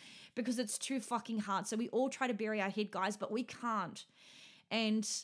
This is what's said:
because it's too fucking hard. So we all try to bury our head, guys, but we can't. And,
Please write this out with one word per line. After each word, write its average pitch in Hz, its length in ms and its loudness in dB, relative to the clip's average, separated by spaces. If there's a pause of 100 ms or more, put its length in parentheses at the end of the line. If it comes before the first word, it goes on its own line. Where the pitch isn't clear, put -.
(340)
because 247 240 0
it's 214 180 0
too 262 240 -2
fucking 226 400 -2
hard. 196 260 0
So 220 120 0
we 233 100 0
all 262 220 4
try - 160 0
to 240 80 2
bury 214 260 0
our 196 80 2
head, 208 220 0
guys, 190 260 0
but - 160 -4
we 240 100 2
can't. 220 640 -2 (680)
And, 214 380 4 (160)